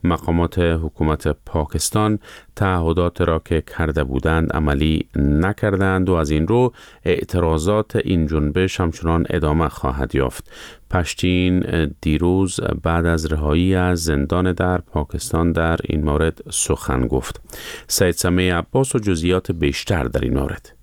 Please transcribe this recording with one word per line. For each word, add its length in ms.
مقامات 560
حکومت 680
پاکستان 920
تعهدات 680
را 240
که 180
کرده 260
بودند 500
عملی 640
نکردند 960
و 40
از 160
این 180
رو 260
اعتراضات 920
این 320
جنبش 520
همچنان 500
ادامه 400
خواهد 460
یافت. 360
پشتین 720
دیروز 580
بعد 220
از 200
رهایی 500
از 280
زندان 500
در 240
پاکستان 760
در 320
این 200
مورد 360
سخن 560
گفت. 340
سید 280
سمیع 420
عباس 380
و 40
جزئیات 520
بیشتر 520
در 180
این 180
مورد. 440